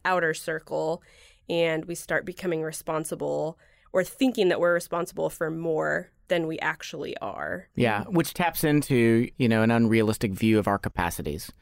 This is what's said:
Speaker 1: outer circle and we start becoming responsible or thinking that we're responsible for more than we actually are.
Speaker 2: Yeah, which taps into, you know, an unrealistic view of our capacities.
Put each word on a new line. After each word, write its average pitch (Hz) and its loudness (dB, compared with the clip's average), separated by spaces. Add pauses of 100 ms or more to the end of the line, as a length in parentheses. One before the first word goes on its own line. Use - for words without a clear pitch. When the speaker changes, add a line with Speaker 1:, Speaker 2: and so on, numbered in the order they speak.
Speaker 1:
outer 175 0
circle 160 -4 (460)
and 165 0
we 170 -8
start - -4
becoming 170 -4
responsible 156 -6 (320)
or 180 2
thinking 220 0
that 170 2
we're 175 4
responsible 170 -2
for 160 -6
more 160 -2 (200)
than 170 0
we 160 -6
actually - -6
are. 90 -8
Speaker 2:
Yeah, 110 0
which 170 0
taps 170 0
into, 123 4
you 127 2
know, 113 4
an 113 4
unrealistic 113 4
view 110 4
of 104 2
our 101 2
capacities. - -6 (100)